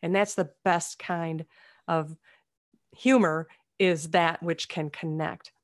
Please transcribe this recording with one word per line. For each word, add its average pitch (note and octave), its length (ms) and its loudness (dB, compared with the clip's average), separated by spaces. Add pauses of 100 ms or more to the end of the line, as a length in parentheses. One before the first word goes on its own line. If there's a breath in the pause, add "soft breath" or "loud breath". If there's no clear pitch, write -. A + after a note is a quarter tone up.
And F3 120 -2
that's G3+ 200 2
the F3 160 -2 (140)
best E3+ 340 0
kind E3 460 -6 (440 soft breath)
of D#3+ 280 -2 (800 soft breath)
humor, F3+ 520 4 (300 soft breath)
is E3 320 2
that E3+ 320 2
which E3+ 260 -4
can D#3 220 -6
connect. D#3+ 640 -6 (120)